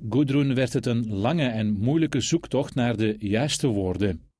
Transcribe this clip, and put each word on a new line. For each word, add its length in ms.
Gudrun 440
werd 180
het 140
een 260
lange 360
en 240
moeilijke 480
zoektocht 540
naar 220
de 220
juiste 480
woorden. 560